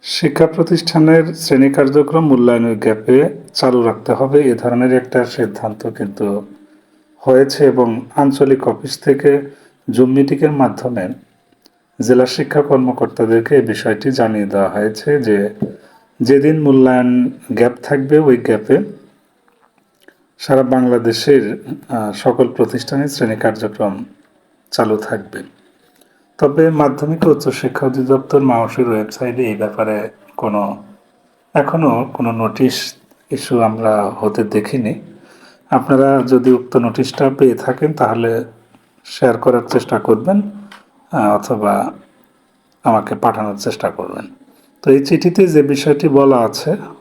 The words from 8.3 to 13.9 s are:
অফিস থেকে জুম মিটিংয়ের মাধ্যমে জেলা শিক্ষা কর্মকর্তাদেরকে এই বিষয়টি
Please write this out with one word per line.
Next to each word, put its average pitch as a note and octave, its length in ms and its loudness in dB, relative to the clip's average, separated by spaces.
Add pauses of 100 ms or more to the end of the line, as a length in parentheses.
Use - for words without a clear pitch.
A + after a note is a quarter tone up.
অফিস A#2+ 300 -8
থেকে C#3+ 420 2 (500)
জুম B2 200 2
মিটিংয়ের C#3 420 2
মাধ্যমে A#2+ 560 -4 (920)
জেলা B2 260 4
শিক্ষা - 360 -2
কর্মকর্তাদেরকে B2+ 920 0
এই C3 60 4
বিষয়টি A2+ 480 -4